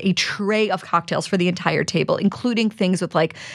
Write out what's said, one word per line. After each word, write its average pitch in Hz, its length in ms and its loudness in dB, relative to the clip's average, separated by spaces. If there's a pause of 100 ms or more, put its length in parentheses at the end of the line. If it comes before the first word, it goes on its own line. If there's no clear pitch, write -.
a 190 100 4
tray 208 560 0
of 185 140 -2
cocktails 165 420 -2
for - 100 -2
the 180 120 2
entire 160 360 0
table, 156 340 0
including 220 520 0
things 185 320 0
with, 175 140 -2
like, 160 200 2 (180)